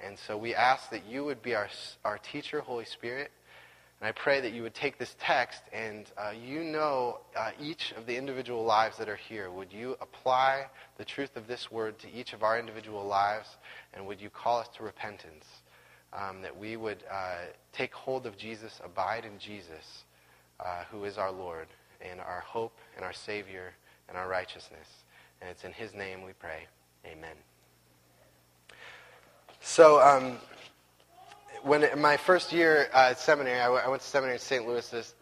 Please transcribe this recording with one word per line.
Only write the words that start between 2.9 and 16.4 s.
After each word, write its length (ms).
And 60
I 60
pray 280
that 120
you 100
would 120
take 220
this 220
text 420
and, 440
uh, 140
you 320
know, 560
uh, 160
each 360
of 100
the 100
individual 460
lives 360
that 100
are 80
here. 340
Would 220
you 280
apply 640
the 60
truth 320
of 120
this 200
word 300
to 140
each 200
of 120
our 160
individual 440
lives? 520
And 140
would 140
you 100
call 300
us 160
to 80
repentance? 600
Um, 300